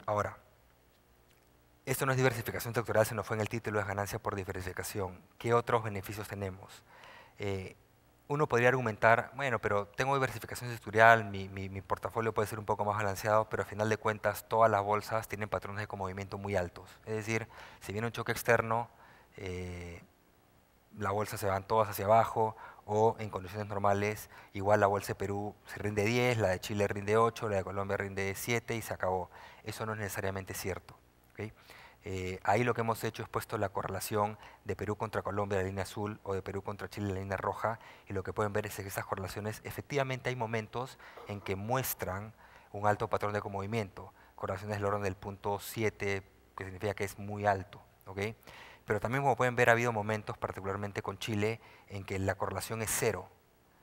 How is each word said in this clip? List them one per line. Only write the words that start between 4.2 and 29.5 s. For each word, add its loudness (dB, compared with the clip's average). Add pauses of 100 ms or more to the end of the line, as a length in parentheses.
diversificación. -6 (160)
¿Qué 0
otros 4
beneficios -8
tenemos? -10 (540)
Eh, -6 (540)
uno 2
podría 6
argumentar, 4
"Bueno, 0
pero 2
tengo 0
diversificación -2
sectorial, 8
mi, -6
mi, -6
mi -6
portafolio -2
puede 2
ser -6
un -8
poco 0
más 2
balanceado", 2
pero -2
al -6
final 0
de 2
cuentas -2
todas 6
las 4
bolsas -2
tienen -6
patrones -4
de -10
movimiento -6
muy -2
altos. -4
Es -6
decir, -2 (320)
si -12
viene -2
un -4
choque -4
externo, 2 (460)
eh, -8 (960)
la 0
bolsa 0
se 0
van 2
todas 4
hacia -4
abajo, 6 (300)
o 4
en -6
condiciones -6
normales, 0 (240)
igual 4
la 8
bolsa 2
de -2
Perú -4 (100)
se -12
rinde 0
diez, 4
la 4
de 0
Chile 0
rinde 0
ocho, 4
la 0
de 0
Colombia -4
rinde -2
siete -2
y -4
se -6
acabó. -2 (340)